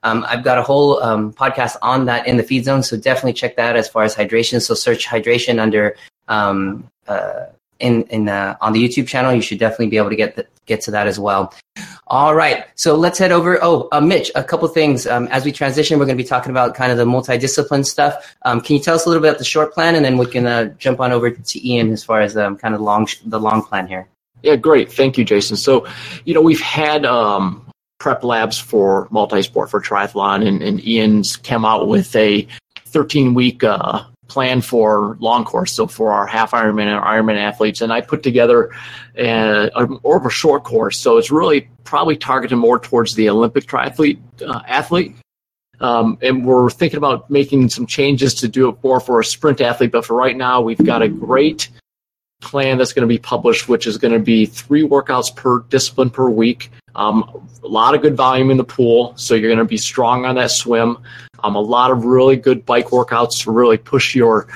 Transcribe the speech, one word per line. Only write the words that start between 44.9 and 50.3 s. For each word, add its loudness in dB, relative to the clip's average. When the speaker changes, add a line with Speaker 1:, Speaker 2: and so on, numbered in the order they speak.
Speaker 2:
Um, 0
and 0
we're 4
thinking -2
about -2
making 2
some -6
changes 0
to -4
do 2
it -8
more 2
for 0
a 0
sprint -2
athlete, 0
but -2
for -2
right 0